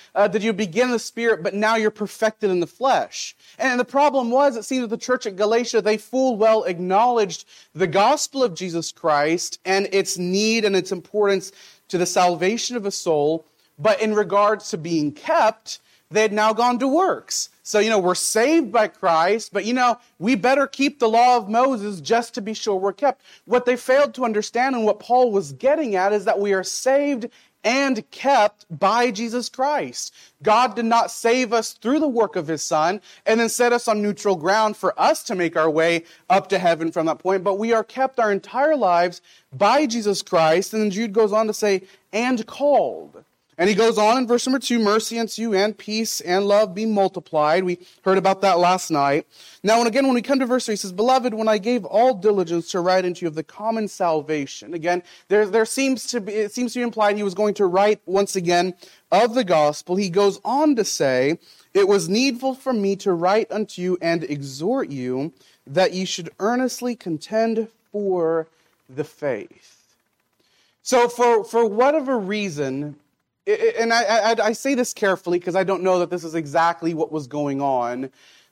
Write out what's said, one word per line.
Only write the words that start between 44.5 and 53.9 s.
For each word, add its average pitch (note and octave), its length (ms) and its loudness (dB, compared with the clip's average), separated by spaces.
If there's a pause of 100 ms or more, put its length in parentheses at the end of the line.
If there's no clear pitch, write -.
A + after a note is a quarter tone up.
two, A#3+ 200 -2
"Mercy A3 400 0
unto A3+ 240 -6
you A3+ 120 -2
and G#3 220 0
peace G#3+ 460 -6
and F#3+ 260 0
love G3+ 260 2
be A3 120 -4
multiplied." F3+ 800 0
We F3 140 -2 (240)
heard F#3+ 140 2
about F#3+ 240 2
that F#3+ 180 4
last F3+ 320 2
night. C#3+ 360 0 (360)
Now, A3 160 4
and A#3 80 2
again, C4 200 2
when B3+ 80 2
we A#3+ 80 0
come C4+ 160 -2
to C4 80 0
verse B3 180 0
three, A3 80 -4
he G3+ 40 -2
says, G3 140 -10
"Beloved, A#3 440 0
when A3 140 -2
I G#3+ 100 2
gave A3 260 -2
all A#3 300 2
diligence F3 560 0
to F#3 100 -2
write F#3 240 2
unto F3+ 200 -6
you E3+ 40 -2
of D3+ 60 -6
the E3 80 -6
common A3 460 -6
salvation." D3+ 840 -4